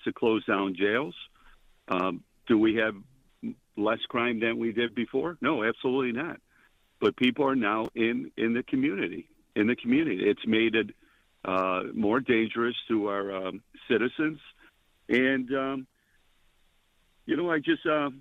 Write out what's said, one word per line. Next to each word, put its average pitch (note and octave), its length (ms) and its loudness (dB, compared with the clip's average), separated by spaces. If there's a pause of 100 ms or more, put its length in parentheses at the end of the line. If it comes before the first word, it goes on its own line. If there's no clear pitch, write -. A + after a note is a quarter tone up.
to C#3+ 80 -4
close A2 320 0
down G2 320 -2
jails. A2+ 400 -2 (720)
Um, F#2 340 -2 (240)
do A#2 100 4
we A2 200 4
have A2 180 0 (840)
less G#2+ 220 0 (100)
crime A#2+ 300 -2
than A#2 200 -2
we A2+ 140 -2
did A2+ 220 -2
before? C3+ 460 -4
No, D3 240 0
absolutely B2+ 480 0
not. C#3 260 -6 (600)
But G#2+ 160 2
people D3 300 2
are C3+ 100 2
now A2 380 0
in, A#2+ 420 0
in A#2 160 0
the B2 100 0
community, C3 680 -2 (280)
in G#2+ 100 4
the B2 80 2
community. A#2+ 540 0
It's - 180 2
made A2+ 300 2
it, G#2 140 0 (520)
uh, F#2 420 0 (100)
more A2 260 2
dangerous A#2 560 0 (120)
to G#2 200 0
our, G2 260 -4
um, F#2+ 280 -6 (260)
citizens. B2+ 500 0 (680)
And, B2+ 460 2
um, C3+ 320 -4 (1400)
you E3 120 -2
know, F3 140 -2
I D#3+ 100 2
just, D#3+ 260 0
uh, D3+ 240 0 (100)